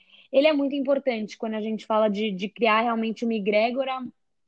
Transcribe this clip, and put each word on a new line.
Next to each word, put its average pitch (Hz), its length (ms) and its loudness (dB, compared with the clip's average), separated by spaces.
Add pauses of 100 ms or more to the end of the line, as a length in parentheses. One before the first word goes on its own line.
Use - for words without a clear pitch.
(320)
ele 277 140 6
é 311 80 4
muito 277 220 0
importante 262 600 -2
quando 220 200 -6
a 220 40 -4
gente 214 280 -6
fala 220 200 4
de, 214 220 0
de 196 180 -4
criar 214 340 2
realmente 226 440 -2
uma 226 80 0
egrégora 240 640 0 (480)